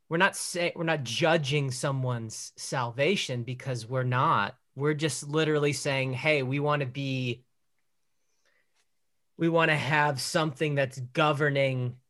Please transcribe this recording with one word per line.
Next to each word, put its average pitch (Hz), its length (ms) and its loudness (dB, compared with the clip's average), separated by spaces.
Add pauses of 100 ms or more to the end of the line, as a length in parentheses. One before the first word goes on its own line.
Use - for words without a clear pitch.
we're 160 100 -2
not 190 180 4
say-, 170 400 -4
we're 170 80 -6
not 160 200 0
judging 143 680 2
someone's 127 840 -4
salvation 131 840 -2
because 123 440 -6
we're 127 160 -2
not. 127 540 2 (180)
We're 147 180 0
just 147 340 -2
literally 151 460 2
saying, 131 400 -2
"Hey, 143 300 2
we 131 160 -2
wanna 143 260 0
be, 131 580 -4 (1900)
we 165 120 2
wanna 160 280 4
have 143 440 2
something 156 540 0
that's 135 240 0
governing 139 1000 0 (120)